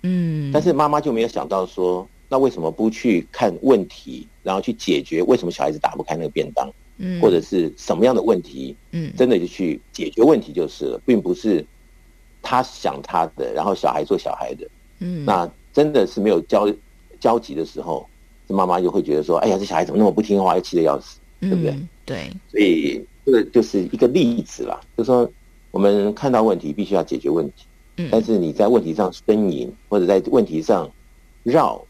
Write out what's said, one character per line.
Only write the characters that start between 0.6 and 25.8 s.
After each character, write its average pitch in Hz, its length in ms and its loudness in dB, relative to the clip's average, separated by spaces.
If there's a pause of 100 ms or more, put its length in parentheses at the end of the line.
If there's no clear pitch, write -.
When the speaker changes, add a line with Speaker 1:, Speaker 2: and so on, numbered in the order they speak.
Speaker 2:
是 170 100 2
妈 147 160 2
妈 147 140 2
就 147 100 -2
没 113 120 0
有 117 40 0
想 - 200 -6
到 95 180 0
说， 90 420 -2 (220)
那 135 80 0
为 135 100 4
什 95 140 -4
么 80 100 -2
不 110 200 0
去 101 400 0
看 107 200 0 (120)
问 117 240 4
题， - 400 -16 (160)
然 95 120 -2
后 98 60 -2
去 120 100 -6
解 76 300 -2
决 80 220 -2
为 123 120 4
什 - 100 -2
么 87 40 -2
小 - 140 -6
孩 76 80 0
子 76 80 -8
打 - 160 -2
不 - 80 -8
开 - 120 -4
那 82 60 -6
个 76 80 -6
便 - 220 -4
当， 65 200 -4 (260)
Speaker 1:
嗯。 180 240 -8
Speaker 2:
或 113 80 6
者 85 120 2
是 82 360 -2
什 - 200 -4
么 101 80 4
样 180 80 4
的 226 80 0
问 196 200 0
题， 135 340 -12 (160)
Speaker 1:
嗯。 165 260 -8
Speaker 2:
真 127 120 4
的 110 80 4
就 85 80 -2
去 87 340 -4 (120)
解 80 180 -8
决 - 140 0
问 139 160 6
题 - 120 -12
就 78 160 -2
是 - 180 -8
了， 60 200 -6
并 113 160 4
不 90 120 -2
是 87 300 0 (800)
他 127 220 0
想 - 400 -6
他 85 220 -2 (100)
的， 62 180 -6
然 78 100 -2
后 98 120 0
小 69 160 0
孩 76 120 -2
做 95 140 0
小 - 160 -4
孩 - 220 -8
的。 - 120 -16 (320)
Speaker 1:
嗯。 175 260 -6
Speaker 2:
那 92 240 2 (220)
真 151 220 2
的 104 140 4
是 - 120 -8
没 104 100 2
有 95 120 4
焦-， 104 260 2 (520)
焦 117 200 2
急 - 140 -12
的 80 120 -4
时 76 160 -14
候， 76 260 -6 (400)
这 - 60 -4
妈 95 120 2
妈 90 160 0
就 90 80 2
会 98 120 -2
觉 73 140 -2
得 76 80 0
说 82 220 2
：“哎 - 20 2
呀， 95 120 2
这 101 60 -4
小 92 100 -6
孩 85 100 2
怎 87 80 -10
么 - 40 0
那 107 60 4
么 98 80 4
不 107 100 -2
听 101 220 0
话， 90 120 2
又 92 60 0
气 - 140 -8
得 85 60 2
要 71 180 2
死。” - 200 -20 (200)
对 190 100 -4
不 185 120 0
对？ 151 100 -2
Speaker 1:
嗯， 143 180 -10 (160)
对。 87 260 -10 (200)
Speaker 2:
所 - 80 -2
以 78 460 2 (200)
这 135 60 4
个 113 140 6
就 - 160 4
是 104 200 -2 (100)
一 - 60 -8
个 127 100 4
例 190 340 2
子 - 220 -10
啦， - 160 -8 (180)
就 117 60 -2
是 107 40 -2
说 123 220 4 (420)
我 95 80 -2
们 101 340 2